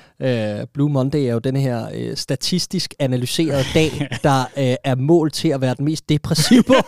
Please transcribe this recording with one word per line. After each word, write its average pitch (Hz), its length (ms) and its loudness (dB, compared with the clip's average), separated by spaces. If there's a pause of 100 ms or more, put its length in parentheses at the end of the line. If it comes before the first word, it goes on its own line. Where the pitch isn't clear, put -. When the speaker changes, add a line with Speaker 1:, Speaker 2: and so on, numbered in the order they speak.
(200)
Speaker 1:
Ja. 110 400 -2
Speaker 2:
Øh, 110 140 -8
Blue 143 160 0
Monday 143 280 0
er 127 140 0
jo 117 60 0
den 131 180 -2
her, 120 380 -2
øh, 117 220 -6
statistisk - 840 -4
analyserede 135 640 0 (100)
dag, 160 160 2 (180)
Speaker 1:
<laughs> 120 140 -8
Speaker 2:
der, 139 180 4 (180)
øh, 131 160 2 (100)
er 135 100 0
målt 151 400 2
til - 140 -2
at 139 120 0
være 127 140 0
den 143 100 -6
mest 156 240 -4
depressive 156 540 4
på - 100 4 (160)